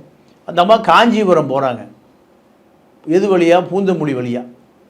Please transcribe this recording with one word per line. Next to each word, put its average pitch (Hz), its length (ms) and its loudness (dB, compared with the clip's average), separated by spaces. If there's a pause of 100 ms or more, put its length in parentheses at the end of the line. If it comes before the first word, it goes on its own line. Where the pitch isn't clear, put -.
(480)
அந்த 170 140 -2
அம்மா 214 160 4
காஞ்சிபுரம் 190 720 2
போகிறாங்க. 127 320 -4 (1200)
எது 185 320 0
வழியா? 170 220 2 (120)
பூந்தமல்லி 175 500 -4
வழியா. 120 220 -6 (460)